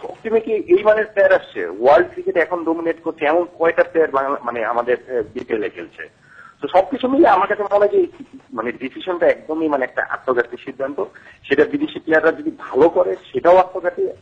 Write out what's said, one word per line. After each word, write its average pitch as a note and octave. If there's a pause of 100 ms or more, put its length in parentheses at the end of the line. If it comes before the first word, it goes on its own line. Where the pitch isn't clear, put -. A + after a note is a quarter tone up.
সব - (100)
টিমে A3+
কি A3
এই G3
মানের G#3+
প্লেয়ার F#3+
আসছে? G2
ওয়ার্ল্ড C3+
ক্রিকেট F3+
এখন E3
ডমিনেট E3
করছে D#3
এমন E3 (140)
কয়টা E3+
প্লেয়ার D#3
বাংলা-, C3+
মানে A#2+
আমাদের, A#2+ (100)
আহ, B2 (100)
বিপিএল A#2
এ F#2
খেলছে? E2 (520)
তো C#3
সবকিছু C#4
মিলে C4+
আমার G3
কাছে G3+
মনে G3+
হয় G#3
যে F#3 (460)
মানে A#2
ডিসিশনটা E3
একদমই D#3
মানে C#3
একটা -
আত্মঘাতী -
সিদ্ধান্ত। C3+ (400)
সেটা C#3+
বিদেশি C#3+
প্লেয়াররা D#3
যদি -
ভালো C#3+
করে F#3
সেটাও F3+
আত্মঘাতী F3+ (140)